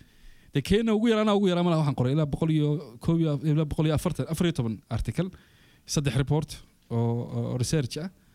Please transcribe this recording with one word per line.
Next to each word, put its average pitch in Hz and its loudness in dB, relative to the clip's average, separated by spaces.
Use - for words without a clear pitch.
Dee, 143 0
keenna 220 2
ugu 214 2
yaraana 214 4
ugu 202 4
yaraa 175 2
malaha 170 2
waxaan 143 0
qoray 127 2
ilaa 156 2
boqol 160 0
iyo 151 2
koob 165 2
iyo 160 2
af-, 139 -6
ilaa 156 2
boqol 156 -2
iyo 156 2
afartan, 160 -2
afar 175 -2
iyo 165 0
toban 113 -4
article, 123 -4
saddex 143 0
report 147 -2
oo, 117 -4
oo 120 -2
research 127 -2
ah, 170 -8